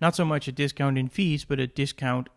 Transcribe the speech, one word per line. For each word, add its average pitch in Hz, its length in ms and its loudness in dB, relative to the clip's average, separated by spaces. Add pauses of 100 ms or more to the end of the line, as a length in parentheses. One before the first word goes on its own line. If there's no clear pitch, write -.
Not 165 140 4
so 180 100 2
much 151 220 0
a 139 60 -6
discount 139 440 0
in 131 120 0
fees, 160 340 0
but 139 160 -2
a 131 80 0
discount 127 680 -2